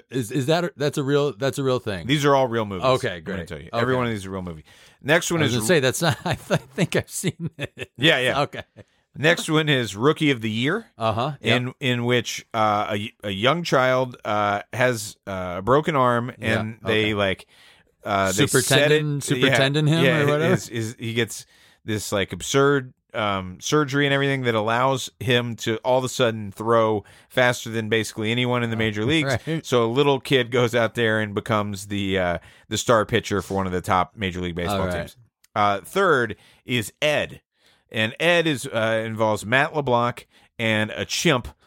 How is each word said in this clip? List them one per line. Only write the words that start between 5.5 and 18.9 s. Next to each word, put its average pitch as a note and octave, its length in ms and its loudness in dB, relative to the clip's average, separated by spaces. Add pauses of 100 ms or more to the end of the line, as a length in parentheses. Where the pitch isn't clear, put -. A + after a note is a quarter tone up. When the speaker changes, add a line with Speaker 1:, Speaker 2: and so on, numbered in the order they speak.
Speaker 2:
is B2 60 0
Speaker 1:
gonna A2 80 -2
say, E3 120 6
that's B2+ 220 0
not, C#3+ 200 0
<laughs> - 40 -6
I E3+ 80 -2
th-, - 260 -8
I - 40 -18 (100)
think F#3 220 -2
I've - 140 -2
seen - 500 -6
it. B2+ 380 -10
Speaker 2:
Yeah, D3 200 4
yeah. B2+ 240 0
Speaker 1:
Okay. C3 220 -6 (520)
Speaker 2:
Next E3 340 0
one D#3 180 2
is B2 280 0
Rookie D3 360 2
of B2 100 -2
the A2+ 80 -2
Year. C#3 360 -2 (120)
Speaker 1:
Uh-huh. A2+ 440 -2
Yep. A#2 200 2
Speaker 2:
In, B2 200 -6
in B2 240 0
which, A#2+ 480 0
uh, G#2+ 440 0
a, A2 160 -8 (120)
a G#2 40 -6
young B2 340 0
child, B2+ 600 0
uh, G#2 380 0 (100)
has, A#2 460 -2 (100)
uh, F#2 300 -6
a F#2+ 40 -8
broken D3 360 2
arm, A#2+ 420 2
Speaker 1:
Yeah, A2 220 0
Speaker 2:
and A2 240 -8
they, G#2+ 220 2
Speaker 1:
okay. G#2+ 60 0
Speaker 2:
like, G2 320 -2 (600)
uh, G2 260 2
they C3+ 160 2
Speaker 1:
Super C3 140 2
Speaker 2:
set C#3 260 4
Speaker 1:
tendon, D3+ 300 2